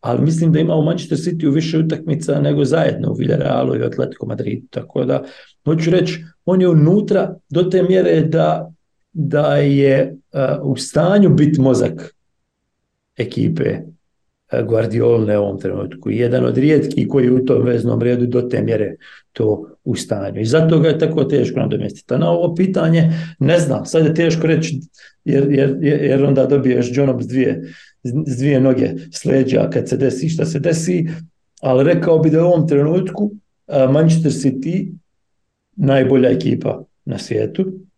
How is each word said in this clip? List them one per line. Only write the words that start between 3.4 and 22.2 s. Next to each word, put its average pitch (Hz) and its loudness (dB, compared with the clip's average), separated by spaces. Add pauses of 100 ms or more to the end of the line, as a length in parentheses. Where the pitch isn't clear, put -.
i 62 -2
Atletico - -6
Madridu, - -8
tako - -6
da, 123 -2 (420)
hoću 160 0
reći, - -2 (200)
on 185 2
je 180 4
unutra 185 2 (140)
do 160 0
te 185 2
mjere 180 2
da, 160 0 (400)
da 147 0
je, 139 2 (160)
a, 143 -2
u 139 -2
stanju 185 2
bit 139 4
mozak - 0 (1000)
ekipe, - -2 (760)
a, 123 -2
Guardiolne 110 0
u 104 0
ovom 98 -4
trenutku. 101 -8
Jedan 120 0
od 123 0
rijetkih - 2
koji 135 2
je 123 4
u 127 2
tom 120 2
veznom 117 0
redu 123 0
do 123 0
te 123 -4
mjere 110 -2 (380)
to 107 -2 (160)
u 123 -4
stanju. 98 -6
I 110 -2
zato 160 2
ga 160 4
je 156 0
tako 156 0
teško 127 -2
nadomjestiti. - -4
A 135 0
na 170 0